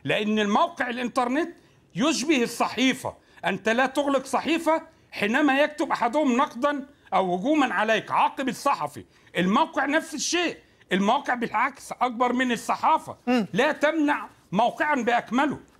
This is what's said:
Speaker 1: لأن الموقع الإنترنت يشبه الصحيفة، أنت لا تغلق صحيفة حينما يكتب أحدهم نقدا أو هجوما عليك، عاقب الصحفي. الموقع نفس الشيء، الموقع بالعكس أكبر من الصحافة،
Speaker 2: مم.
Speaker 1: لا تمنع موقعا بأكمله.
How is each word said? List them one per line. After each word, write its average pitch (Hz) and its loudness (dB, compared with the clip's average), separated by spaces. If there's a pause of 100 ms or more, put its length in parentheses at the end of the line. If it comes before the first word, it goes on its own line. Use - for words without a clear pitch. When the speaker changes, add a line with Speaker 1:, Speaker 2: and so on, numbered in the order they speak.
Speaker 1:
لأن 214 0
الموقع 247 0
الإنترنت 247 -2 (400)
يشبه 254 2
الصحيفة، 233 0 (300)
أنت 185 -2
لا 240 2
تغلق 277 -2
صحيفة 320 0 (280)
حينما 269 2
يكتب 294 0
أحدهم 247 2
نقدا 285 -2 (280)
أو 185 2
هجوما 254 2
عليك، 214 0
عاقب 262 0
الصحفي. 156 -2 (340)
الموقع 262 2
نفس 311 -2
الشيء، 311 -2 (360)
الموقع 220 2
بالعكس 240 -4
أكبر 247 0
من 247 0
الصحافة، 208 -2 (100)
Speaker 2:
مم. 240 2
Speaker 1:
لا 262 2
تمنع 285 0 (240)
موقعا 240 0
بأكمله. 240 0 (220)